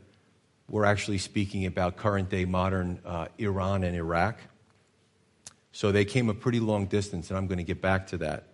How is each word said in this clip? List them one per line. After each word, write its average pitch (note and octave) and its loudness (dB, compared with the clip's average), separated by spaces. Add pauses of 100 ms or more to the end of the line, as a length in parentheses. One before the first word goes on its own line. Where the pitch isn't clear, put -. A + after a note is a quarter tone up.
(680)
We're G#2+ 0
actually G2+ 2
speaking G2 -2
about F2+ -2
current-day G2 0
modern, F#2 0
uh, E2+ -6 (120)
Iran G2 0
and F2 0
Iraq. E2+ 0 (1300)
So - 2
they G2+ 6
came A#2+ 2
a G#2 2
pretty A#2+ 0
long G#2+ 2
distance, F#2 -2
and F#2+ -4
I'm F#2+ -2
gonna F2+ -2
get E2+ -4
back F#2+ 2
to F2+ -6
that. D2+ -4